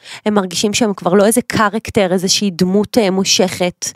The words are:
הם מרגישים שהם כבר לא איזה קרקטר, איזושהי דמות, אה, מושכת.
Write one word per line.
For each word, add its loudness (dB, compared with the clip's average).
הם 0
מרגישים 0
שהם 0
כבר -2
לא 4
איזה 2
קרקטר, 0
איזושהי 0
דמות, 0
אה, 4
מושכת. -2